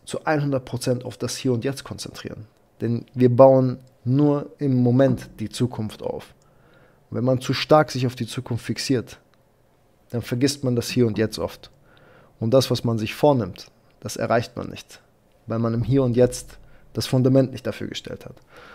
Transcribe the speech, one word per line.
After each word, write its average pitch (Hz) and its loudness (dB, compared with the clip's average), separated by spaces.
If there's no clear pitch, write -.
zu - -10
hundert 143 0
Prozent 123 -4
auf 120 -12
das - -6
Hier 131 -2
und 113 -2
Jetzt 135 -6
konzentrieren. - -14
Denn 117 -4
wir 123 4
bauen 131 8
nur 143 2
im 139 0
Moment 123 2
die 107 -8
Zukunft - -6
auf. - -8
Und 110 -8
wenn 110 -4
man 127 2
zu 131 -4
stark 151 4
sich 127 -2
auf 120 -4
die 117 -6
Zukunft - -8
fixiert, - -4
dann 117 -4
vergisst 131 -2
man 123 0
das 117 -4
Hier 123 2
und 107 -2
Jetzt 110 -2
oft. - -10
Und 113 -2
das, 131 4
was 123 -2
man 113 0
sich 107 -6
vornimmt, 123 0
das - -12
erreicht 110 -2
man 95 -8
nicht, - -18
weil 113 -4
man 117 0
im 117 -2
Hier 135 2
und 120 0
Jetzt - 0
das - -4
Fundament 131 4
nicht - -10
dafür 107 -8
gestellt - -12
hat. - -20